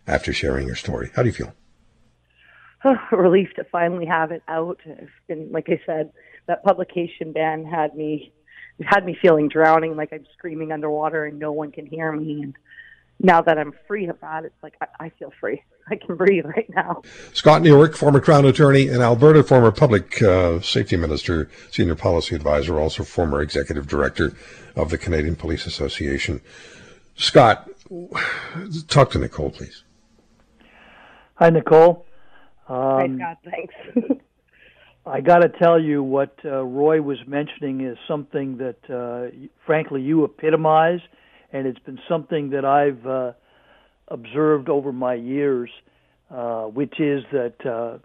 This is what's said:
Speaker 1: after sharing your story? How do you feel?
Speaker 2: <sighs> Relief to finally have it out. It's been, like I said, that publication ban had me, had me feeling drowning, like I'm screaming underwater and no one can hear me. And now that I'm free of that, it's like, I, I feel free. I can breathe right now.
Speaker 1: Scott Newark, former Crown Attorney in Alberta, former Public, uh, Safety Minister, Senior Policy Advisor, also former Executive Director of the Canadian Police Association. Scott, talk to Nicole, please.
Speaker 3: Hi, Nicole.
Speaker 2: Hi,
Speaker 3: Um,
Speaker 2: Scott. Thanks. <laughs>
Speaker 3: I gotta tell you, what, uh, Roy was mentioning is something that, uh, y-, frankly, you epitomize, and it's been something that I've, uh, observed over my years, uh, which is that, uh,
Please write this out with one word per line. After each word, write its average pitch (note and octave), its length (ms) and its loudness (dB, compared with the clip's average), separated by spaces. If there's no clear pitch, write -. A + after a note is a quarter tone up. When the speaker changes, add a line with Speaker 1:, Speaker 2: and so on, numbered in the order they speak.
Speaker 1:
after C#2 240 -4
sharing C2+ 360 -4
your A#1+ 80 -8
story? - 400 -10
How B2 80 0
do A#2 60 0
you - 40 -4
feel? A1+ 200 -12
Speaker 2:
<sighs> C4+ 280 2
Relief F#3 440 4
to - 100 -10
finally F3 400 -4
have D#3+ 260 -2
it E3 160 -12
out. E3 380 -6
It's D3 260 -20
been, D#3 240 -10
like D#3+ 180 -8
I E3+ 160 -2
said, D#3 260 -6
that E3+ 160 -6
publication F3 680 -4
ban D#3 340 -4
had D#3 300 -6
me, D3+ 380 -8
had F#3+ 220 0
me E3+ 160 -8
feeling D#3 260 4
drowning, D#3+ 480 2
like D3+ 160 -10
I'm D#3 140 -18
screaming D#3 340 -12
underwater D3+ 540 -6
and D3 140 -14
no D3+ 120 -8
one D3 200 -10
can D3+ 140 -18
hear D#3+ 260 -8
me. D3+ 320 -8
And C#3 120 -14
now E3+ 200 4
that D#3+ 160 2
I'm D3 160 -8
free G#3 200 -8
of E3 120 -12
that, D#3+ 240 -14
it's - 180 -20
like, D3+ 200 -20
I, D3+ 240 -14
I D#3+ 120 -16
feel C#3 220 -18
free. A2+ 240 -8
I G3+ 60 -4
can - 200 -10
breathe F#3 300 2
right C#3+ 240 -6
now. F3+ 320 -4
Speaker 1:
Scott D#3 280 6
Newark, D#3 340 8
former C#3+ 240 4
Crown C#3+ 260 6
Attorney C#3 420 6
in B2 140 0
Alberta, B2+ 420 8
former A#2 280 6
Public, A2+ 500 2
uh, F2+ 400 4
Safety G#2+ 340 -2
Minister, D#2 540 -2
Senior E2 240 0
Policy E2+ 400 -2
Advisor, D2 440 -2
also D#2 240 -4
former D2+ 380 -2
Executive C#2+ 460 -6
Director D2 460 -2
of D#2 140 -2
the D#2+ 80 -4
Canadian D#2+ 380 -4
Police D#2+ 300 -8
Association. C#2+ 760 -6
Scott, - 540 4
talk C#3+ 240 2
to - 80 -4
Nicole, C2+ 320 -6
please. - 320 -20
Speaker 3:
Hi, E3+ 140 6
Nicole. E3 560 6
Speaker 2:
Hi, C3+ 380 0
Speaker 3:
Um, C3 140 -4
Speaker 2:
Scott. E3 260 -10
Thanks. E3+ 320 -14
<laughs> - 260 -4
Speaker 3:
I C#3 140 -6
gotta E3+ 300 4
tell E3+ 280 2
you, D3 240 0
what, C#3 320 -4
uh, C3+ 180 -6
Roy D3 380 0
was C#3 160 -6
mentioning C#3+ 540 -8
is B2 160 -10
something C#3 500 -8
that, B2 200 -10
uh, B2 480 -10
y-, C3+ 120 -20
frankly, D3+ 360 -2
you D3+ 220 0
epitomize, D#3 800 0
and C3+ 160 -6
it's B2 120 -8
been C3 280 -18
something D#3 440 -4
that C#3 120 -4
I've, C#3 420 0
uh, C3 280 -6
observed C#3 640 -4
over C#3+ 220 -4
my B2+ 240 -4
years, B2+ 540 -4
uh, A#2 340 -8
which A#2 360 -8
is C#3+ 320 -2
that, B2 340 -6
uh, A#2 400 -8